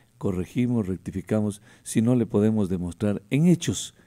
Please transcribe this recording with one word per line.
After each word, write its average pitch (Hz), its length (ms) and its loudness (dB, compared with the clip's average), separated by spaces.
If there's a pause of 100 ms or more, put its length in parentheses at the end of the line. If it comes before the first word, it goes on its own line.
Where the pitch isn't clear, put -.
(180)
corregimos, 107 680 -2
rectificamos, 101 760 -4 (220)
si - 180 -2
no 123 140 4
le 117 100 2
podemos 107 420 2
demostrar 90 640 -4
en 147 180 2
hechos - 460 0 (140)